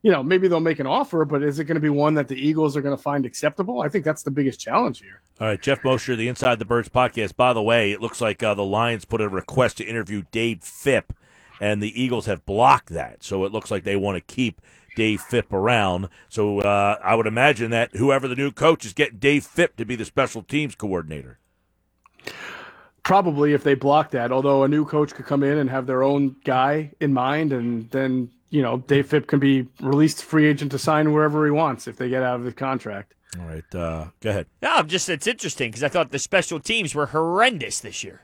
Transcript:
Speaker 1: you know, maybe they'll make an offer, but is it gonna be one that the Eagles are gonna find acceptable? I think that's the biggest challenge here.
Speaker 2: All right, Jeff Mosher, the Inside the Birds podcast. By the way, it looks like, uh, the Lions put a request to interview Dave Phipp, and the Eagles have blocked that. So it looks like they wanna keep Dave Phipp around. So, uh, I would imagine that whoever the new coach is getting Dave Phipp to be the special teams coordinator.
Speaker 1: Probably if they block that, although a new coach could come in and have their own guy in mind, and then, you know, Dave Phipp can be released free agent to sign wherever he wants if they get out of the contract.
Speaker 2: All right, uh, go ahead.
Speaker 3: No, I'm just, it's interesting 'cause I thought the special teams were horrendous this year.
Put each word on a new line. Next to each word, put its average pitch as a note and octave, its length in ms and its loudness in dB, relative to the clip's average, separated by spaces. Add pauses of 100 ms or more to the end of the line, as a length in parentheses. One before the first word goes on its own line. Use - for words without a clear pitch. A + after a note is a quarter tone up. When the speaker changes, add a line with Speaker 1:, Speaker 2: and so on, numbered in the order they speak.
Speaker 1:
you A3+ 80 6
know, D#3 100 6
maybe F#3 280 4
they'll E3+ 100 4
make D#3+ 220 0
an C3+ 60 -2
offer, E3 380 0
but C#3+ 200 0
is D3 160 0
it D#3 40 -2
gonna D#3 160 0
be D3+ 80 2
one D3 260 4
that D3 140 2
the C#3 60 -6
Eagles D3+ 420 0
are C#3+ 60 -2
gonna C#3 140 -2
find C#3+ 280 -2
acceptable? D3 560 -4
I D3+ 80 -2
think D#3 160 -2
that's D#3 200 -2
the C#3+ 80 -6
biggest C3+ 260 -2
challenge G3+ 420 -2
here. - 200 -20 (200)
Speaker 2:
All A2 60 -2
right, G#2 160 -2
Jeff C3+ 200 0
Mosher, C3 320 0
the A#2 140 -2
Inside B2 300 0
the G#2+ 60 -6
Birds A#2 240 -2
podcast. A#2 480 0
By B2 160 4
the A2+ 100 0
way, A2 300 4
it G#2 100 -6
looks A2+ 180 -6
like, G#2+ 220 -2
uh, G#2+ 100 2
the G2+ 120 0
Lions G#2+ 400 0
put A2+ 160 -4
a G#2 80 0
request G2 500 -2
to A2+ 60 -10
interview G#2 460 -6
Dave A2+ 280 -2
Phipp, - 460 -2 (560)
and G#2 200 0
the A2 220 -4
Eagles A#2+ 240 -2
have F#2+ 180 -4
blocked A#2 460 4
that. C2 320 -10
So F#2+ 220 -2
it G2 80 -4
looks G#2+ 180 -8
like F#2+ 140 -4
they G2+ 120 -2
wanna F#2+ 240 -2
keep - 400 -6 (360)
Dave A2 260 0
Phipp - 300 -4
around. G2 560 0 (200)
So, G#2 320 -2
uh, G2+ 420 2
I G2 120 2
would A2+ 140 2
imagine A#2 420 2
that A#2 240 0
whoever C3+ 340 2
the B2 80 -4
new C#3 140 -2
coach D#3 340 2
is G3+ 80 -14
getting C3 260 -2
Dave C#3 260 2
Phipp - 320 0
to A#2 80 -6
be A2+ 100 -6
the A2 100 -6
special A#2+ 380 -2
teams C#3+ 320 -6
coordinator. D#2 640 -8 (1700)
Speaker 1:
Probably D#3 480 4
if C#3+ 120 2
they C#3+ 100 6
block C#3+ 360 2
that, A#2+ 220 -2
although C3+ 320 4
a C3+ 40 2
new D3+ 160 2
coach D3+ 300 -2
could - 120 -16
come C#3+ 180 0
in C#3+ 140 2
and C3+ 120 0
have C3 160 -4
their C3 160 0
own C#3 420 2
guy C#3+ 460 0 (100)
in C#3+ 140 2
mind, C#3 400 0
and A#2 360 -4
then, C3 400 -2 (200)
you D3+ 100 0
know, B2 200 0
Dave C#3 280 2
Phipp D3 200 0
can C#3+ 100 2
be C3+ 280 2 (140)
released D3 420 2
free D3+ 240 4
agent D3 260 0
to C#3 60 -4
sign D3+ 320 2
wherever D3+ 360 2
he D3 40 2
wants D3 380 0
if A2+ 80 -14
they B2+ 140 -4
get C3 120 0
out B2 140 0
of A#2+ 80 -8
the B2 80 -6
contract. A2+ 600 -8 (260)
Speaker 2:
All F2 60 -12
right, D#2+ 280 -12
uh, E2 340 -6 (120)
go A#2 80 -4
ahead. G2+ 180 -2 (140)
Speaker 3:
No, D#4 140 -2
I'm F3+ 140 2
just, F3 200 -4
it's D#3+ 180 -4
interesting C#3+ 460 -4
'cause A#2+ 100 -8
I D3 60 0
thought D#3 220 -2
the C#3 80 -6
special E3+ 420 -2
teams G#3+ 340 -4
were D3 120 -2
horrendous E3 720 -2
this - 240 -12
year. F#2+ 200 -18